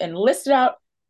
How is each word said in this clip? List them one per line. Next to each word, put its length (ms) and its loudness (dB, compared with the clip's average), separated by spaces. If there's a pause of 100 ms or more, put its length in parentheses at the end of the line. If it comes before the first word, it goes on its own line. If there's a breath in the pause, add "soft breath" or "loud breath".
and 160 -8
list 320 -2
it 40 2
out 220 2 (360)